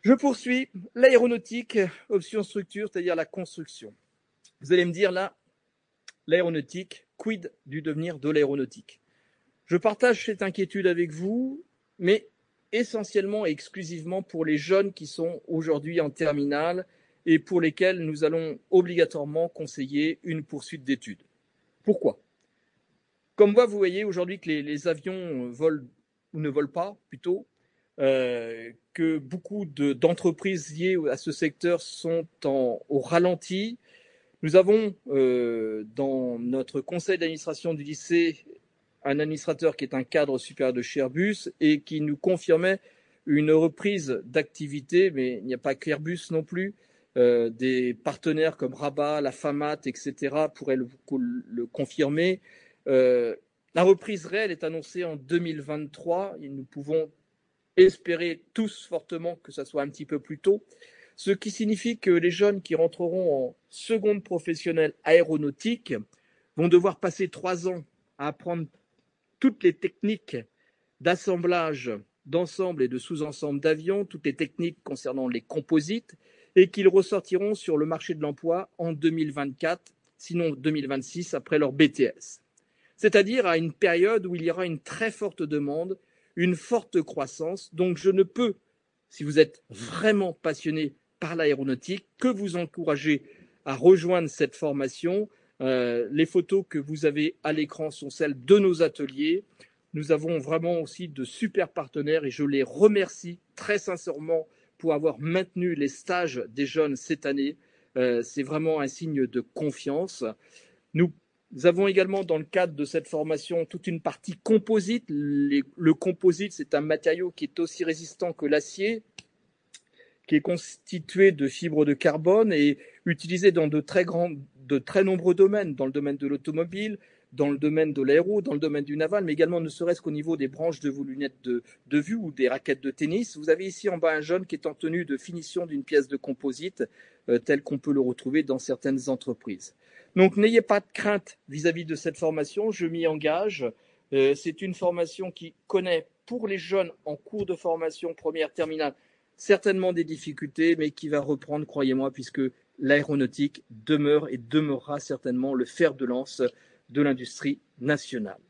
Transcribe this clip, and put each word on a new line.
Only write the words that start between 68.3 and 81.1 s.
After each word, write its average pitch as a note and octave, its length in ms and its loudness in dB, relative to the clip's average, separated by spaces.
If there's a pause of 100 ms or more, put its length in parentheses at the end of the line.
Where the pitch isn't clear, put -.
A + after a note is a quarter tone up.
toutes B3+ 220 0
les F3 120 6
techniques - 640 -6 (640)
d'assemblage, E3+ 880 0 (340)
d'ensemble E3+ 580 -2
et B2 60 2
de B2+ 100 -6
sous-ensemble D3 640 -6
d'avions, D#3+ 460 0
toutes - 180 -16
les C#3 100 0
techniques E3 500 -6
concernant C3 440 -6
les A#2+ 140 -4
composites, D#3+ 720 -2 (400)
et F#3 140 8
qu'ils F#3+ 200 4
ressortiront F#3+ 640 2
sur E3+ 220 -2
le D3+ 80 2
marché D#3+ 300 -6
de D3+ 80 -6
l'emploi E3 560 -4
en E3 160 -4
deux D#3 160 0
mille D#3 220 -2
vingt-quatre, C#3+ 600 -4 (240)
sinon E3+ 340 -2
deux C#3 200 -2
mille C#3+ 180 -2
vingt-six, C#3 460 -6